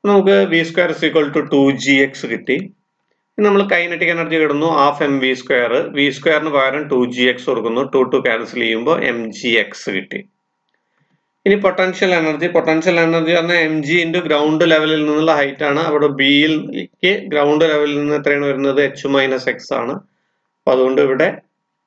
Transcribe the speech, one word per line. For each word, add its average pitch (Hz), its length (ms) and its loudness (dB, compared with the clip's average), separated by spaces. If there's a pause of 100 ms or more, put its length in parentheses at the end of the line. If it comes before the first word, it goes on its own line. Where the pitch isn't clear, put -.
നമുക്ക് 196 440 4
v 165 140 2
square 165 280 0
is 151 200 -2
equal 147 220 0
to 147 200 -2
two 139 180 4
ജി 135 220 0
എക്സ് 135 340 0
കിട്ടി. 117 260 -4
ഇനി - 880 -8
നമ്മൾ 196 200 4
kinetic 175 460 -2
energy 165 280 -2
കിടന്നു 151 300 0
ഹാഫ് 143 360 2
എം 139 160 0
വി 131 140 0
സ്ക്വയർ. 123 400 -2
വി 143 380 0
സ്ക്വയറിന് 151 400 -2
പകരം 143 380 0
ടു 127 160 2
ജി 123 180 -4
എക്സ് 123 240 0
കൊടുക്കുന്നു. 117 360 -2 (120)
ടു 135 80 4
ടു 135 140 0
cancel 117 440 -2
ചെയ്യുമ്പോൾ 117 440 -2
എം 117 280 -4
ജി - 160 -6
എക്സ് 113 420 -2
കിട്ടി. - 380 -10 (1160)
ഇനി 196 80 4
potential 185 600 0
energy, 156 320 0
potential 170 540 0
energy 165 340 2
പറഞ്ഞാൽ 170 220 0
എം 156 260 0
ജി 170 220 0
into 170 200 -4
ground 156 460 2
ലെവലിൽ 156 360 2
നിന്നുള്ള 151 280 2
ഹൈറ്റ് 143 300 -2
ആണ്. 143 160 0
അവിടെ 147 260 0
ബിയിലേക്ക് 151 1200 0
ground 151 380 2
ലെവലിൽ 147 340 0
നിന്ന് 147 160 -2
എത്രയാണ് 143 320 0
വരുന്നത്? 139 360 0
h - 240 -4
minus 135 420 0
എക്സ് 113 260 -6
ആണ്. 123 180 -4
അപ്പൊ - 800 -8
അതുകൊണ്ട് 131 300 2
ഇവിടെ 139 340 0 (500)